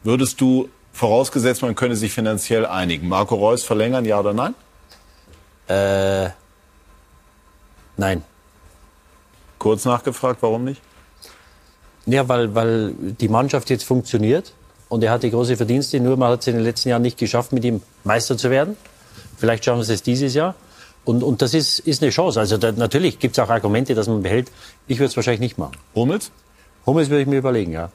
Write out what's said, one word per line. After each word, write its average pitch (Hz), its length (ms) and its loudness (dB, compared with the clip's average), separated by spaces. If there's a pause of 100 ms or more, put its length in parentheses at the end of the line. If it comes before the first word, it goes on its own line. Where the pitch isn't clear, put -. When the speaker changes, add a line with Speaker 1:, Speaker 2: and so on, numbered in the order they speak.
Speaker 1:
Würdest 123 380 0
du, 131 260 2 (240)
vorausgesetzt, 120 680 0
man 117 140 -2
könne 123 200 0
sich 104 160 -2
finanziell 110 540 0
einigen, 87 420 -4
Marco 98 280 0
Reus 110 280 2
verlängern, 117 420 0
ja 104 140 2
oder 101 140 0
nein? 143 200 -4 (1120)
Speaker 2:
Äh, 98 640 0 (1700)
nein. 95 260 -2 (1400)
Speaker 1:
Kurz 107 260 0
nachgefragt, 123 560 0
warum 117 240 0
nicht? 135 160 -8 (1200)
Speaker 2:
Ja, 127 240 2
weil, 117 240 2
weil 113 460 0
die 104 300 -4
Mannschaft 123 400 0
jetzt 123 140 0
funktioniert 120 720 0 (360)
und 117 140 0
er 110 80 2
hatte 120 180 0
große 117 280 0
Verdienste, 127 420 0
nur 127 180 2
man 120 140 4
hat 120 100 0
es - 60 -4
in 120 80 0
den 113 80 0
letzten 120 260 -2
Jahren 120 120 2
nicht 120 160 -2
geschafft, 120 340 -2
mit 123 140 -2
ihm 113 160 -2 (220)
Meister 113 340 0
zu 123 120 0
werden. 151 280 0 (600)
Vielleicht 113 280 0
schaffen 120 180 2
sie 110 100 -2
es 95 100 -4
dieses 127 300 0
Jahr. 165 220 0 (480)
Und, 123 200 0
und 131 180 0
das 127 120 2
ist, - 260 0
ist 147 220 -2
eine 135 100 2
Chance. 156 280 2
Also 107 180 2
da, 113 140 2
natürlich 120 480 0
gibt's - 200 0
auch 113 100 2
Argumente, 117 460 0
dass 107 120 0
man 110 160 0
behält. 113 280 -2 (360)
Ich 123 120 -2
würd's 135 160 0
wahrscheinlich 117 260 -2
nicht 123 160 -4
machen. 76 180 -8 (180)
Speaker 1:
Hummels? 135 380 -2 (540)
Speaker 2:
Hummels 143 240 2
würde 147 120 2
ich 135 60 0
mir 139 100 0
überlegen, 120 340 0
ja. 85 240 -8